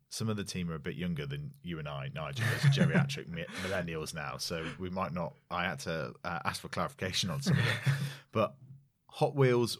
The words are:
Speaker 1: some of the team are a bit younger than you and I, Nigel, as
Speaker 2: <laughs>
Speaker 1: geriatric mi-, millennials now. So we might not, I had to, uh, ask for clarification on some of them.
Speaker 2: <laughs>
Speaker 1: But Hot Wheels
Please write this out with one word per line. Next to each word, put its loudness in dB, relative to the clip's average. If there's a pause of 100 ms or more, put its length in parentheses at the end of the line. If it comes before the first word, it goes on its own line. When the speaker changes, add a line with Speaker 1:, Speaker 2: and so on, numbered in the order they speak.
Speaker 1:
some -2
of 0
the -2
team -4
are -2
a -4
bit -6
younger -2
than -6 (100)
you -6
and -6
I, -6
Nigel, -4 (100)
as -4
Speaker 2:
<laughs> 8
Speaker 1:
geriatric 2
mi-, -4 (180)
millennials -2
now. -6
So -4 (140)
we -4
might -2
not, -2 (180)
I 0
had -2
to, -2 (100)
uh, -2
ask -2
for -10
clarification -2
on -2
some 6
of 4
them. 2 (160)
Speaker 2:
<laughs> -14
Speaker 1:
But 2 (560)
Hot 0
Wheels 6